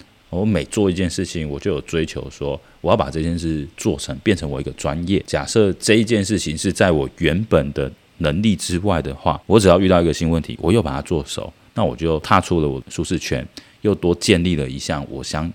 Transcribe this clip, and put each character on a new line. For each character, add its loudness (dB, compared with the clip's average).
我 -2
每 2
做 2
一 0
件 -2
事 -4
情， -6
我 -8
就 -2
有 -4
追 -2
求 -8
说， -6
我 0
要 6
把 0
这 -2
件 -2
事 -4
做 -2
成， -8
变 2
成 -4
我 -4
一 -6
个 -8
专 -4
业。 0
假 -2
设 2
这 2
一 4
件 0
事 0
情 -4
是 -2
在 2
我 2
原 0
本 2
的 -4
能 0
力 4
之 -4
外 0
的 -8
话， -2
我 6
只 6
要 8
遇 2
到 6
一 4
个 2
新 -2
问 2
题， -12
我 2
又 4
把 -4
它 -6
做 -2
熟， -10
那 0
我 -2
就 0
踏 4
出 2
了 2
我 -4
的 -16
舒 -6
适 -2
圈， -4
又 2
多 2
建 4
立 2
了 -2
一 -8
项 -6
我 -10
相 -6